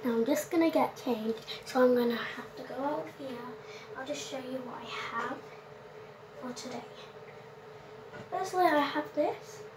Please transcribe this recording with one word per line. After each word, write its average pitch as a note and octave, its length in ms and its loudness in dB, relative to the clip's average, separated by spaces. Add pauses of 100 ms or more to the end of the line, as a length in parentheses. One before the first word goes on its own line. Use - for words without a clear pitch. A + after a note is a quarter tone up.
Now B3 80 4
I'm A3+ 140 4
just - 260 4
gonna E4 180 6
get C4+ 320 4
changed, A3 380 0 (260)
so B3+ 180 6
I'm B3 120 10
gonna A#3+ 200 6
have - 420 -6
to C4 60 -10
go B3+ 200 -4
out D#4 240 0 (100)
here. B3+ 200 -6 (600)
I'll B3 80 -6
just - 240 -4
show C#4 80 -6
you B3+ 280 -4
what A#3 160 -8
I - 360 -4
have B3 200 -2 (1040)
for B3+ 120 -6
today. A#3+ 300 -8 (1500)
Firstly, F#4 360 4
I D4+ 140 10
have D4 360 2
this - 460 0 (160)